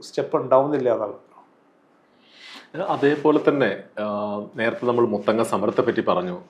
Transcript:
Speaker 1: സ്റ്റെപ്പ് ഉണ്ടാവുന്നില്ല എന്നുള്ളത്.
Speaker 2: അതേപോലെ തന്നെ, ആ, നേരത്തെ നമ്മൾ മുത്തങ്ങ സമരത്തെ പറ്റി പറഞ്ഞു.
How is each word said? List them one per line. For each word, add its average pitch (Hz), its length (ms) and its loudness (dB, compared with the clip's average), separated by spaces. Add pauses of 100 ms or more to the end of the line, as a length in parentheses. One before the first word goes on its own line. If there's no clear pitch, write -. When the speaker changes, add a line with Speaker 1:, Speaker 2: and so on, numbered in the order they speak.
Speaker 1:
സ്റ്റെപ്പ് - 340 -4
ഉണ്ടാവുന്നില്ല 131 580 2
എന്നുള്ളത്. - 1900 -14
Speaker 2:
അതേപോലെ 147 640 2
തന്നെ, 131 340 2 (180)
ആ, 107 40 -4 (520)
നേരത്തെ 117 300 -2
നമ്മൾ 120 200 4
മുത്തങ്ങ 107 360 0
സമരത്തെ 107 380 0
പറ്റി - 200 0
പറഞ്ഞു. 90 380 -2 (120)